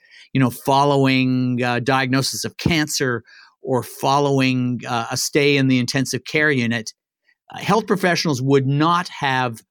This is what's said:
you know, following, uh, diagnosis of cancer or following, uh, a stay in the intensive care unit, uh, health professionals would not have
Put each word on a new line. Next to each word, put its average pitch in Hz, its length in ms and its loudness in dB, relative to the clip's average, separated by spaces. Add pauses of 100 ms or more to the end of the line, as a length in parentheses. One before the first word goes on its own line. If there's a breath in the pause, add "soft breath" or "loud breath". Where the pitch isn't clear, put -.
(320 loud breath)
you 135 80 0
know, 123 80 4
following, 131 1120 2
uh, 123 180 0
diagnosis 131 680 0
of - 100 -12
cancer 143 680 -2 (380 loud breath)
or 123 220 -2
following, 131 1040 0
uh, 120 220 -4
a 131 80 -4
stay 147 400 2
in 135 100 2
the 131 100 2
intensive 123 460 -4
care 151 260 0
unit, 117 440 -2 (600)
uh, - 40 -14
health 220 280 0
professionals 170 540 0
would 135 260 2
not 160 420 0
have 127 520 -2 (100)